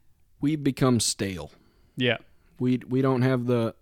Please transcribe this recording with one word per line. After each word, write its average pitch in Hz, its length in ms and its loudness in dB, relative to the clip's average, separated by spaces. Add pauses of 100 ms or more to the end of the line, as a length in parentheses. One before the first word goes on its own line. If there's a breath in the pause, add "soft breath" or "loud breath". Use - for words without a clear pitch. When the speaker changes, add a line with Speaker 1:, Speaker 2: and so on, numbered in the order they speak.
(400)
Speaker 1:
We've 147 220 0
become 131 380 2
stale. 92 500 -4 (460)
Speaker 2:
Yeah. 123 220 0 (400)
Speaker 1:
We, 127 200 0 (100)
we 131 140 0
don't 135 200 2
have 127 240 2
the, 117 360 0